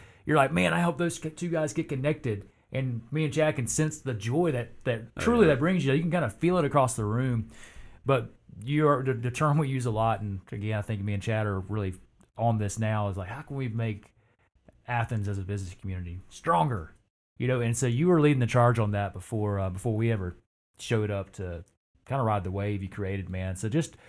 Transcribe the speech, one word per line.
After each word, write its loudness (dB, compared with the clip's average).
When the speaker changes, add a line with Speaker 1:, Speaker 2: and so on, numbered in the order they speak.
Speaker 1:
<laughs> -20
Speaker 2:
you're 4
like, 6
"Man, 2
I 2
hope 0
those -2
c-, -8
two -8
guys -2
get -4
connected." -2
And -2
me 0
and -2
Chad 2
can -2
sense 0
the -4
joy 0
that, -4
that -2
Speaker 1:
Oh, -6
Speaker 2:
truly 6
Speaker 1:
yeah. 8
Speaker 2:
that 2
brings 2
you. 2
You 4
can -2
kinda 0
feel 2
it 4
across 2
the 0
room. 0
But 0
you're, 4
the, 2
the -2
term 2
we 2
use -2
a 0
lot, 2
and -6
again, -4
I -2
think -4
me -2
and -2
Chad 0
are -2
really -4
on 2
this -2
now, 0
is -6
like, -8
how -10
can -12
we -4
make -4
Athens -2
as -4
a -6
business -6
community -8
stronger? -2
You -2
know, 2
and 0
so 0
you 2
were 8
leading 6
the 4
charge 6
on 2
that -2
before, -2
uh, 0
before -2
we 2
ever -2
showed 0
up -6
to -8
kinda -2
ride 2
the -4
wave -2
you -6
created, -6
man. -4
So -4
just -2